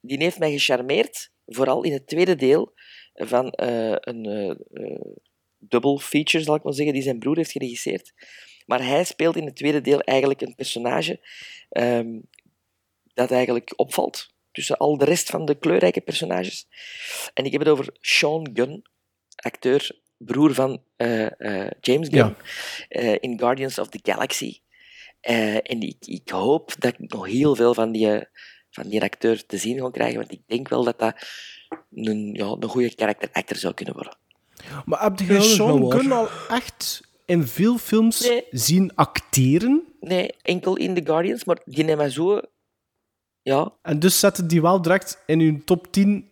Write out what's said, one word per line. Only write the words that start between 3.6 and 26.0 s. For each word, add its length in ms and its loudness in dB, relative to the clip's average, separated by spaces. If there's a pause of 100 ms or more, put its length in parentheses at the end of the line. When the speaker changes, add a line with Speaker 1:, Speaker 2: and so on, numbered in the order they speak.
Speaker 1:
een, 260 -10
eh, 240 -4
eh, 520 -12 (580)
double 400 0
feature, 440 0
zal 120 2
ik 80 -4
maar 100 -4
zeggen, 200 -2
die 100 -4
zijn 160 -4
broer 180 0
heeft 140 -4
geregisseerd. 640 -8 (520)
Maar 200 0
hij 180 2
speelt 320 0
in 100 -4
het 100 -12
tweede 260 0
deel 200 2
eigenlijk 400 2
een 140 -8
personage, 640 -4 (500)
ehm, 380 0 (1040)
dat 180 0
eigenlijk 440 0
opvalt 580 -4 (180)
tussen 260 -4
al 200 0
de 80 4
rest 240 0
van 160 -6
de 100 0
kleurrijke 460 2
personages. 680 -6 (680)
En 120 -4
ik 60 -4
heb 100 0
het 80 4
over 180 2 (140)
Sean 520 0
Gunn, 300 -2 (520)
acteur, 640 -2 (180)
broer 360 0
van, 280 0 (140)
eh, 300 0 (400)
eh, 60 -8 (100)
James 260 2
Gunn, 100 2
Speaker 2:
Ja. 180 4 (520)
Speaker 1:
eh, 320 0
in 200 -6
Guardians 400 -2
of 100 -6
the 140 -14
Galaxy. 560 -4 (600)
Eh, 340 0
en 260 -4
ik, 180 -8
ik 300 -14